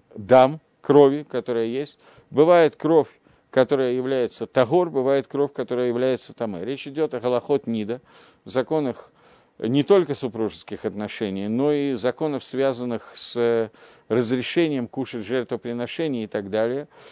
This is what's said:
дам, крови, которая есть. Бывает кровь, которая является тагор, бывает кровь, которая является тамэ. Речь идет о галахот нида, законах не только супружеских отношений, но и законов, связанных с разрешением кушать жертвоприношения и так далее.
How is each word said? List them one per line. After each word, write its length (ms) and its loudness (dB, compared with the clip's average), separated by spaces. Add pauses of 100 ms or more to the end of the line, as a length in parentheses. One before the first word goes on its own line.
(140)
дам, 460 6 (200)
крови, 480 6
которая 380 -2
есть. 320 -6 (320)
Бывает 460 6
кровь, 320 4 (420)
которая 420 2
является 540 -2
тагор, 420 2
бывает 380 0
кровь, 260 -2
которая 360 -2
является 440 -2
тамэ. 320 -8
Речь 220 -10
идет 260 -4
о 80 -6
галахот 460 -2
нида, 340 -4 (440)
законах 640 -4 (480)
не 240 0
только 320 2
супружеских 720 -6
отношений, 600 -6
но 240 0
и 220 -2
законов, 520 -4
связанных 720 -4
с 560 -2 (380)
разрешением 800 -2
кушать 380 -8
жертвоприношения 960 -6
и 40 -6
так 220 -8
далее. 400 -4 (240)